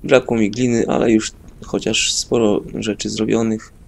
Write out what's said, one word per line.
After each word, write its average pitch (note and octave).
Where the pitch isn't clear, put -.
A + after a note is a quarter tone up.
Brakło B2
mi G#2
gliny, A#2+
ale -
już A2
chociaż -
sporo A2+
rzeczy G#2+
zrobionych. A2